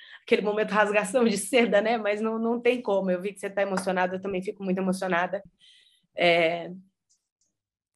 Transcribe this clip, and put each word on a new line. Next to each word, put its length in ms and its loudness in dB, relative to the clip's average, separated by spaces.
Aquele 220 2
momento 260 0
rasgação 560 2
de 140 2
seda, 420 2
né? 160 0
Mas 240 -2
não, 160 -2
não 240 -2
tem 220 0
como. 260 0
Eu 100 0
vi 140 -6
que 60 -20
você 100 -8
tá 140 -2
emocionada, 520 -2
eu 60 -8
também 220 -4
fico 200 -8
muito 140 0
emocionada. 680 -2
É... 560 2